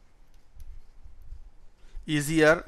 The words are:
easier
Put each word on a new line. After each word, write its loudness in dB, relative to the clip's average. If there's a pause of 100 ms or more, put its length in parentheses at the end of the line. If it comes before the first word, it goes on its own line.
(2000)
easier 4